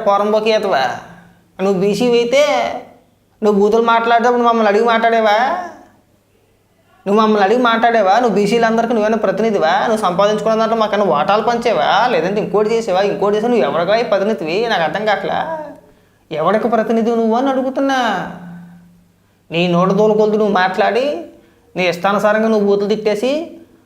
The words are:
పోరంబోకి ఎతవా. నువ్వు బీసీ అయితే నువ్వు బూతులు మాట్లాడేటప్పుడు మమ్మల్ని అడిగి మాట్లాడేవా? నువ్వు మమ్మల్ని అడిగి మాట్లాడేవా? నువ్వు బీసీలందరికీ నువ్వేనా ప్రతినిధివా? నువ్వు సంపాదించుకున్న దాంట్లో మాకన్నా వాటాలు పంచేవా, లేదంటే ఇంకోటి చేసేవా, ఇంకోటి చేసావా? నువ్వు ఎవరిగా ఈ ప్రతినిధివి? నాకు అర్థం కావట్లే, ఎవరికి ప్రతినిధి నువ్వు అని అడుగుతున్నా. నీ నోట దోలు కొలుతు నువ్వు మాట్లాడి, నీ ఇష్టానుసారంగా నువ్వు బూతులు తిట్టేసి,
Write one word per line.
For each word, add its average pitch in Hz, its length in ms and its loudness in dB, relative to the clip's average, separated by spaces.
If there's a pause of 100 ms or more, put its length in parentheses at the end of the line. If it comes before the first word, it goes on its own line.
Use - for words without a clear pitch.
పోరంబోకి 214 420 0
ఎతవా. 190 380 0 (760)
నువ్వు 190 200 0
బీసీ 208 300 0
అయితే 240 340 2 (1000)
నువ్వు 208 180 2
బూతులు 214 200 4
మాట్లాడేటప్పుడు 233 600 2
మమ్మల్ని 226 260 2
అడిగి 208 180 2
మాట్లాడేవా? 226 800 0 (1400)
నువ్వు 208 140 2
మమ్మల్ని 214 220 2
అడిగి 220 160 2
మాట్లాడేవా? 226 540 2
నువ్వు 233 220 2
బీసీలందరికీ 226 580 0
నువ్వేనా 214 240 0
ప్రతినిధివా? 190 640 0
నువ్వు 233 180 0
సంపాదించుకున్న 208 580 0
దాంట్లో 220 220 0
మాకన్నా 202 280 0
వాటాలు 180 360 0
పంచేవా, 214 680 0
లేదంటే 196 340 -2
ఇంకోటి 208 280 0
చేసేవా, 220 320 0
ఇంకోటి 202 360 0
చేసావా? 233 140 -2
నువ్వు 170 200 0
ఎవరిగా 175 240 0
ఈ 233 80 0
ప్రతినిధివి? 202 680 -2
నాకు 185 140 0
అర్థం 190 220 -4
కావట్లే, 202 520 -4 (800)
ఎవరికి 202 300 0
ప్రతినిధి 226 440 0
నువ్వు 226 240 0
అని 269 140 0
అడుగుతున్నా. 262 840 -2 (1200)
నీ 170 160 0
నోట 175 220 2
దోలు 208 240 2
కొలుతు 214 240 2
నువ్వు 208 160 0
మాట్లాడి, 208 720 0 (500)
నీ 180 140 0
ఇష్టానుసారంగా 208 580 0
నువ్వు 208 200 2
బూతులు 202 220 0
తిట్టేసి, 220 680 -2 (280)